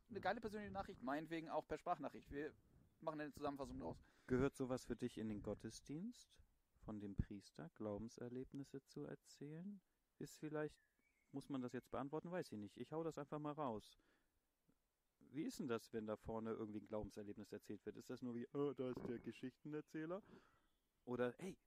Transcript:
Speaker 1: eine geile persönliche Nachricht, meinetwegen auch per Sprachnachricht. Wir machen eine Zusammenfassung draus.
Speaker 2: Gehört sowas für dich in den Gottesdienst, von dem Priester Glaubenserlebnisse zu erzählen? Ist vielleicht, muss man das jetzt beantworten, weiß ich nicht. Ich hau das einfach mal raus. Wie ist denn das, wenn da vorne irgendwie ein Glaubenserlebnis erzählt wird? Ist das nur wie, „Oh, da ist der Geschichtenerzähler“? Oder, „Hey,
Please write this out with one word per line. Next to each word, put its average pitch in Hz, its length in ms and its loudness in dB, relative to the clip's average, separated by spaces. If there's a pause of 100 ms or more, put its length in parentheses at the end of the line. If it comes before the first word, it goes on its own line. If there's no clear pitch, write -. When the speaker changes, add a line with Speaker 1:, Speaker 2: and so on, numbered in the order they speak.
Speaker 1:
eine 202 100 -4
geile 190 220 4
persönliche 208 300 -2
Nachricht, 190 300 -2
meinetwegen 160 480 0
auch 147 180 2
per 156 120 0
Sprachnachricht. 143 520 0
Wir 143 220 0 (460)
machen 156 220 0
eine 151 100 -2
Zusammenfassung 143 480 0
draus. - 180 -2 (300)
Speaker 2:
Gehört 127 280 8
sowas 127 300 4
für 120 100 2
dich - 220 0
in 110 120 2
den 104 120 2
Gottesdienst, 139 880 -2 (540)
von 107 160 -2
dem 104 160 -4
Priester - 600 -2
Glaubenserlebnisse 120 1080 -4
zu 147 200 -6
erzählen? 160 760 -8 (400)
Ist - 200 -6
vielleicht, 151 360 2 (560)
muss 139 180 -4
man 135 120 4
das 123 120 0
jetzt - 180 -2
beantworten, 143 400 0
weiß 175 200 0
ich 110 60 -2
nicht. 104 200 -4
Ich 123 140 -4
hau 160 120 2
das 160 160 0
einfach 147 200 -2
mal 147 140 0
raus. 131 460 0 (1300)
Wie 147 120 0
ist 254 160 -2
denn 165 80 0
das, 117 260 2
wenn 110 140 2
da 107 100 4
vorne 113 340 0
irgendwie 107 280 0
ein - 80 -12
Glaubenserlebnis 104 640 -4
erzählt 104 340 -6
wird? 104 120 -4
Ist 113 120 -12
das 131 140 -4
nur 123 100 -2
wie, 120 200 -2
„Oh, 143 200 4
da 127 160 0
ist - 180 -2
der 117 120 0
Geschichtenerzähler“? 151 1040 -4 (840)
Oder, 123 320 4
„Hey, 185 180 -4 (120)